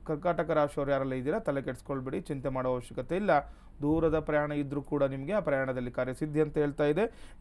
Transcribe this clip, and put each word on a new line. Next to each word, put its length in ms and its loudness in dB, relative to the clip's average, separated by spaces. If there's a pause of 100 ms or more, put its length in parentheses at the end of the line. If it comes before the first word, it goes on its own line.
ಕರ್ಕಾಟಕ 440 0
ರಾಶಿಯವ್ರು 420 2
ಯಾರೆಲ್ಲ 220 2
ಇದ್ದೀರಾ, 260 0
ತಲೆ 220 -2
ಕೆಡಿಸ್ಕೊಳ್ಬೇಡಿ, 600 -4
ಚಿಂತೆ 280 -6
ಮಾಡೋ 200 0
ಅವಶ್ಯಕತೆ 460 -4
ಇಲ್ಲ. 160 2 (500)
ದೂರದ 380 4
ಪ್ರಯಾಣ 320 0
ಇದ್ರೂ 300 -2
ಕೂಡ 220 0
ನಿಮ್ಗೆ 300 -2
ಆ 60 2
ಪ್ರಯಾಣದಲ್ಲಿ 520 0
ಕಾರ್ಯಸಿದ್ಧಿ 500 0
ಅಂತ 160 0
ಹೇಳ್ತಾ 260 2
ಇದೆ. 580 0